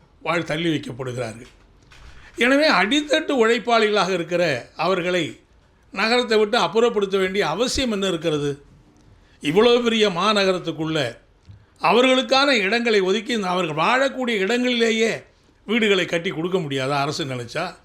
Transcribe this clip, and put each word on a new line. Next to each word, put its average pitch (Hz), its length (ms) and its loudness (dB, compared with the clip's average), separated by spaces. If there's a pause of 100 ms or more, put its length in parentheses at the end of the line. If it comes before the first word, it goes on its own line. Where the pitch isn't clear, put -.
(240)
வாழ்-, 165 200 -2
தள்ளி 165 320 -4
வைக்கப்படுகிறார்கள். 123 720 -8 (880)
எனவே, 277 360 2
அடித்தட்டு 277 760 2
உழைப்பாளிகளாக 220 640 2
இருக்கிற 170 640 -2
அவர்களை 175 640 -2 (520)
நகரத்தை 226 460 0
விட்டு 214 220 2
அப்புறப்படுத்த 196 580 0
வேண்டிய 190 300 0
அவசியம் 233 440 -2
என்ன 196 160 -2
இருக்கிறது? 151 560 -4 (800)
இவ்வளவு 240 420 4
பெரிய 220 260 2
மாநகரத்துக்குள்ள 165 1080 -2 (640)
அவர்களுக்கான 262 640 4
இடங்களை 226 520 2
ஒதுக்கி, 208 340 0
இந்த 202 140 -4
அவர்கள் 170 380 -2
வாழக்கூடிய 254 440 0
இடங்களிலேயே 226 920 0 (420)
வீடுகளை 202 400 2
கட்டி 175 240 -4
கொடுக்க 170 280 -4
முடியாதா 135 320 -4
அரசு 143 360 -2
நினைச்சா? 131 600 -8